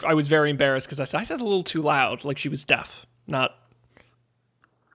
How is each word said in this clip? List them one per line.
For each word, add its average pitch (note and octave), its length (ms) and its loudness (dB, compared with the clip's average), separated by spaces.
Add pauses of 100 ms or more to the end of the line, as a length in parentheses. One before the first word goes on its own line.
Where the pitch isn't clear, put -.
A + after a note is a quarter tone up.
I D#3+ 100 4
was D3 120 2
very D3+ 220 4
embarrassed C#3 400 0
'cause C#3+ 100 -8
I C#3 60 -4
said, D#3+ 160 -4
I - 20 -8
said C4 180 -6
a - 40 -4
little G3 180 2
too E3 200 -2
loud, C3+ 420 2
like C#3 120 -4
she C#3 120 -6
was C#3+ 160 -6
deaf, - 400 -2 (220)
not. C3+ 280 -2 (1400)